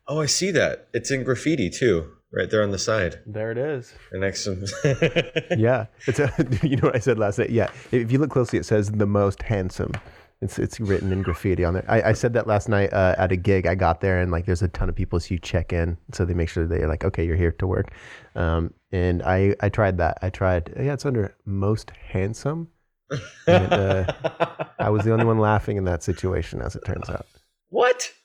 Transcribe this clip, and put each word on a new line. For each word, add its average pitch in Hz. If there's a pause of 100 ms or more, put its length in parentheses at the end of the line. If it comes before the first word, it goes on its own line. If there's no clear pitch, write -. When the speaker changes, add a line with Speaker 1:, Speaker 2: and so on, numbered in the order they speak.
Speaker 1:
Oh, 151
I 151
see 185
that. 98
It's -
in 131
graffiti 123
too, 85 (200)
right 92
there 107
on 101
the 95
side. 98
Speaker 2:
There 110
it 113
is. 139 (180)
Speaker 1:
Right 92
next 95
to 123
<laughs> 180
Speaker 2:
Yeah. 113 (200)
It's 131
a, 143 (320)
<laughs> -
you 139
know 151
what 127
I 113
said 117
last 104
night? -
Yeah. 113 (200)
If 117
you 131
look 147
closely, 120
it -
says 104
"the 104
most 101
handsome." 92 (500)
It's, 95
it's 110
written 98
in 95
graffiti 90
on 85
there. 95
I, 110
I -
said 117
that 113
last 104
night, 101
uh, 92
at 92
a 95
gig. 92
I 85
got 90
there 92
and, 90
like, 87
there's 90
a 90
ton 90
of 85
people, 90
so -
you 87
check -
in, 85 (160)
so 90
they 87
make 82
sure 82
that 82
you're 80
like, 76
"Okay, 85
you're 82
here 85
to 95
work." 95 (440)
Um, 82 (180)
and 90
I, 95
I 101
tried 95
that. 87
I 92
tried, 92
yeah, 139
it's 139
under 117 (120)
most 98
handsome. 139 (800)
And, 175
uh, 95 (600)
Speaker 1:
<laughs> -
Speaker 2:
I 104
was 107
the 113
only 113
one 113
laughing 107
in 95
that 87
situation, 87
as -
it -
turns -
out. - (460)
Speaker 1:
What? 494 (120)